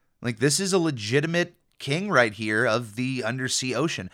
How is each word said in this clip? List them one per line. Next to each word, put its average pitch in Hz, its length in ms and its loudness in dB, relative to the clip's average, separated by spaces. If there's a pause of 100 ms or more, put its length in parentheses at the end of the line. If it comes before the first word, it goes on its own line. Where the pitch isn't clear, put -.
(200)
Like, 117 200 -4
this 143 180 2
is 185 140 -2
a 190 80 4
legitimate 156 760 0 (240)
king 180 320 -4
right 120 240 4
here 107 320 0
of 110 300 0
the 127 280 -4
undersea 127 500 -2
ocean. 120 400 -4